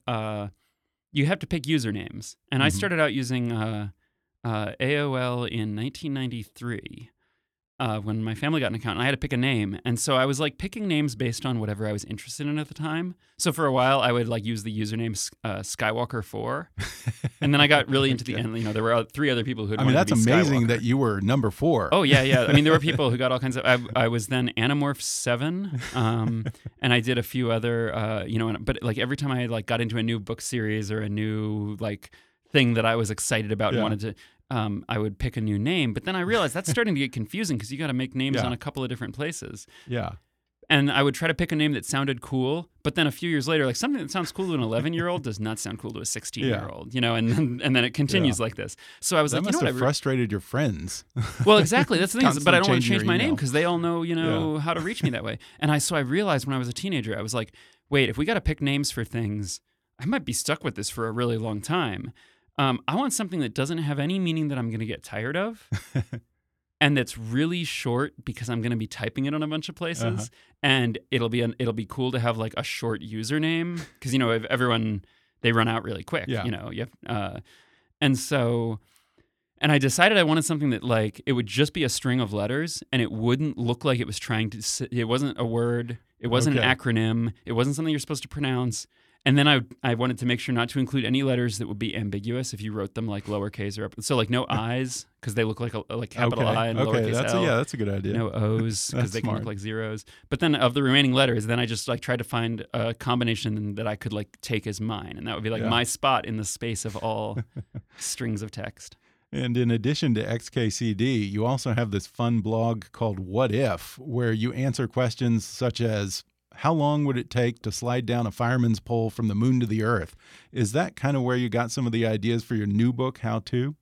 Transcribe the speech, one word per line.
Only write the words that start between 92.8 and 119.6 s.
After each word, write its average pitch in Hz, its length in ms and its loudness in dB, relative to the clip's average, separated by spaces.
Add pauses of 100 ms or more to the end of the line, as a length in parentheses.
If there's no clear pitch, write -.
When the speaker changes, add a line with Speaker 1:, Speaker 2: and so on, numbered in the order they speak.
Speaker 1:
them, 113 140 -6
like, 101 180 -6
lowercase 101 500 -4
or 107 80 -6
up, 98 160 -10
so, 135 160 0
like, 110 140 2
no 123 160 0
Speaker 2:
<laughs> - 20 -14
Speaker 1:
I's 120 580 -2 (140)
'cause 104 140 -6
they 117 80 2
look 110 160 0
like 117 160 -4
a, 107 80 -4 (120)
like, 117 160 -6
capital 120 360 0
Speaker 2:
Okay. 110 100 2
Speaker 1:
I 113 120 0
and 113 100 -2
Speaker 2:
Okay, 117 220 2
Speaker 1:
lowercase 113 120 0
Speaker 2:
that's 113 200 0
a, - 40 2
Speaker 1:
L. 185 60 2
Speaker 2:
yeah, 143 140 4
that's - 180 -2
a - 20 -6
good 107 120 0
idea. 98 240 -2
Speaker 1:
No 113 180 -2
O's 110 600 0
Speaker 2:
<laughs> - 20 -10
Speaker 1:
'cause 127 80 0
Speaker 2:
That's 110 100 0
Speaker 1:
they 113 100 -4
can - 100 -2
Speaker 2:
smart. 104 100 -2
Speaker 1:
look 107 80 -6
like 104 100 -8
zeros. 110 460 -6 (260)
But 135 80 -2
then 156 160 4
of 123 200 4
the 143 100 2
remaining 135 280 6
letters, 120 340 4
then 117 120 0
I 120 80 0
just, 110 220 -4
like, 120 120 -2
tried 123 180 -2
to 120 60 -4
find 117 480 -4
a 117 220 -2
combination 113 800 0
that 110 140 -4
I 107 80 -2
could, - 160 -6
like, 104 280 -8
take 110 280 -4
as 101 120 -6
mine, 110 380 -6
and - 80 -10
that 110 80 -4
would 107 100 -6
be, 110 60 0
like, 113 120 -2
Speaker 2:
Yeah. 110 60 0
Speaker 1:
my 117 140 4
spot 127 420 0
in 110 120 -4
the 107 80 -4
space 113 400 -6
of 107 100 -8
all 107 440 -4 (300)
Speaker 2:
<laughs> - 300 -16
Speaker 1:
strings 113 420 -4
of 107 120 -10
text. - 440 -12 (360)
Speaker 2:
And 123 260 -2
in 120 120 4
addition 120 440 2
to 107 80 0
X 110 260 -4
K 113 220 0
C 113 240 -2
D, 113 300 2
you 104 200 -2
also 123 300 0
have 117 160 0
this 98 160 -2
fun 120 340 0
blog 113 520 0
called 104 260 -2
What 104 340 0
If, 110 460 -2
where 123 340 0
you 113 220 0
answer 131 340 -2
questions 120 560 0
such 120 380 -2
as, 104 420 -2 (300)
"How 156 180 0
long 147 320 2
would 131 140 0
it 120 100 -6
take 123 340 0
to 107 80 -4
slide 120 360 -2
down 120 200 0
a 101 40 -2
fireman's 120 500 2
pole 113 300 -2
from 113 180 -2
the 101 60 0
moon 123 260 4